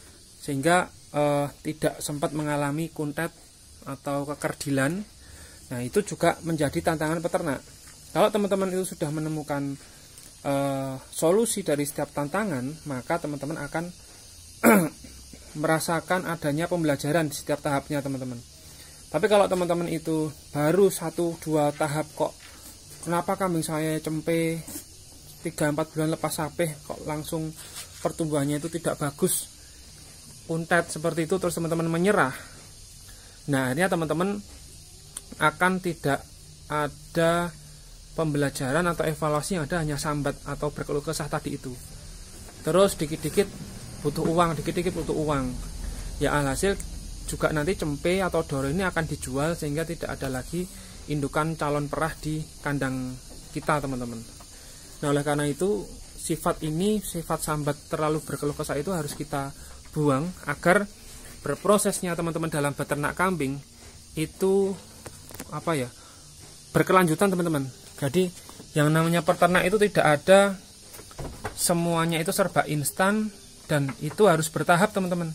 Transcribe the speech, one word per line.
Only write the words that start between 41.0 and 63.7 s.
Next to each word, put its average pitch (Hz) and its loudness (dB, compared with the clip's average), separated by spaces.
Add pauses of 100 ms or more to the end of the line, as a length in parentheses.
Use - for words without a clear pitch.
kesah 151 -4
tadi 147 -4
itu. 139 -8 (960)
Terus 190 6
dikit-dikit 156 0 (560)
butuh 156 0
uang, 165 4
dikit-dikit 175 -2
butuh 151 -2
uang. 143 0 (640)
Ya 143 2
alhasil 147 2 (560)
juga 156 0
nanti 156 0
cempe 165 0
atau 165 0
doro 139 -2
ini 160 0
akan 170 0
dijual 147 -2
sehingga 156 -2
tidak 156 -6
ada 131 -4
lagi 165 -4 (480)
indukan 151 0
calon 147 0
perah 147 -2
di 156 -4 (240)
kandang 131 -2 (400)
kita, 151 0
teman-teman. 123 -4 (800)
Nah, 151 -2
oleh 143 2
karena 147 2
itu 180 0 (320)
sifat 160 -2
ini, 190 0
sifat 160 -4
sambat 147 0 (100)
terlalu 156 0
berkeluh 147 -4
kesah 151 -4
itu 147 -2
harus 151 -2
kita 139 -6 (400)
buang 147 4 (220)
agar 180 4 (600)
berprosesnya 175 2
teman-teman 165 -2
dalam 143 0
beternak 143 -2
kambing 156 0 (640)